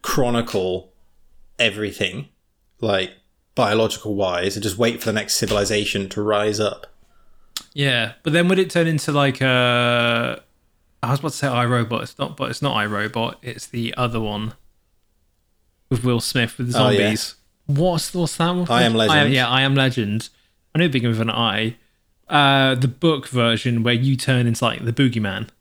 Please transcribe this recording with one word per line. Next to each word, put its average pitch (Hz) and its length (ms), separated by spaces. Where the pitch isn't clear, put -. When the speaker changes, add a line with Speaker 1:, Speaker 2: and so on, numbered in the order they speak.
Speaker 1:
chronicle 113 880
everything, 107 720
like, 98 300
biological 107 600
wise, 92 400
and 104 80
just 101 140
wait 117 220
for - 60
the 110 80
next 104 220
civilization 101 720
to 104 120
rise 104 380
up. - 280
Speaker 2:
Yeah, 120 400
but 151 100
then 175 140
would 185 120
it 185 100
turn 170 180
into, 160 240
like, 139 300
a, 123 1000
I 117 80
was 143 80
about 156 120
to - 60
say 143 100
iRobot. 120 560
It's - 140
not, 139 180
but 127 140
it's 120 120
not 135 160
iRobot. 107 640
It's - 260
the 117 280
other 120 240
one 107 340
with 120 140
Will 123 180
Smith - 360
with 120 140
the 120 80
Speaker 1:
Oh, 107 100
yeah. 101 100
Speaker 2:
zombies. 107 360
What's, 165 460
what's 175 240
that 175 180
one? 180 140
Speaker 1:
I 123 140
Am 113 140
Speaker 2:
I 113 60
Am, 110 40
Speaker 1:
Legend. 147 260
Speaker 2:
yeah, 127 140
I 131 140
Am 135 140
Legend. 120 540
I 151 60
knew 175 60
it 156 60
began 120 200
with 113 100
an 113 80
I. 113 460
Uh, 139 480
the 131 120
book 151 400
version 117 560
where 120 100
you 131 220
turn 123 320
into, 117 180
like, - 200
the 117 80
boogeyman. 110 560